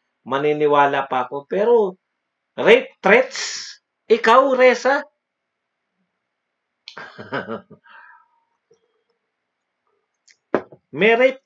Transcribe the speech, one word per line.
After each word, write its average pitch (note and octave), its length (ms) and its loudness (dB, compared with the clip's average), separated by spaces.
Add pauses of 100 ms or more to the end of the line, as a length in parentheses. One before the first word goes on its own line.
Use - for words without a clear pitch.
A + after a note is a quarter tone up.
(220)
maniniwala C#3+ 880 0
pa B2+ 160 -4
ako. C#3+ 220 -14
Pero, G#3 500 -2 (560)
rape G3+ 480 2
threats? - 640 0 (400)
Ikaw, A#3+ 480 2
Ressa? B3+ 480 2 (1900)
<laughs> - 800 -14 (3250)
May G#3 220 2
rape C4 260 0